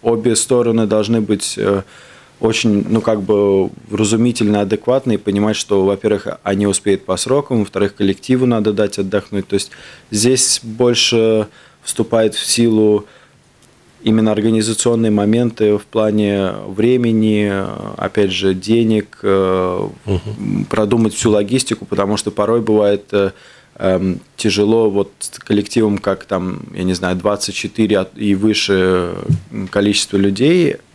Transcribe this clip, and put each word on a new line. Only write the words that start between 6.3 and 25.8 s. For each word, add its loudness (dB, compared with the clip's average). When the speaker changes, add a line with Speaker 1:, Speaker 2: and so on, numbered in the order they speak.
Speaker 1:
они 0
успеют 0
по -2
срокам, -2
во-вторых, -2
коллективу 0
надо 0
дать -2
отдохнуть. -4
То -4
есть -2
здесь 0
больше 2
вступает 0
в -4
силу 2
именно 2
организационные 0
моменты 2
в -8
плане 0
времени, 0
опять -2
же, 0
денег, 0
э, 0
Speaker 2:
Мгм. -4
Speaker 1:
продумать 0
всю 0
логистику, 0
потому -2
что -6
порой 0
бывает, 2
э, 2
эм, 0
тяжело 2
вот -2
с -12
коллективом, 0